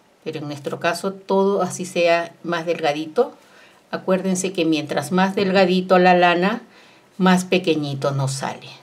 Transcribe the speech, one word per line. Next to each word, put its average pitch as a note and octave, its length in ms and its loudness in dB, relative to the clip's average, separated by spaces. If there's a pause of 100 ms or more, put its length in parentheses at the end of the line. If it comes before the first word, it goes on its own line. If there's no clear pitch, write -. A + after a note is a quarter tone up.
(240)
pero D3+ 160 -8
en D3 80 -10
nuestro D3 320 -8
caso E3+ 320 -2
todo G3 520 0
así F#3 220 -6
sea E3+ 480 0 (100)
más E3 220 -4
delgadito. D#3+ 680 -2 (580)
Acuérdense F#3 640 -2
que E3+ 100 0
mientras D3 480 -2
más F#3+ 240 2
delgadito F#3 640 2
la F3+ 140 6
lana, F3+ 480 2 (560)
más F#3 260 4
pequeñito D3 680 -2
nos C3+ 200 -2
sale. - 380 -10 (140)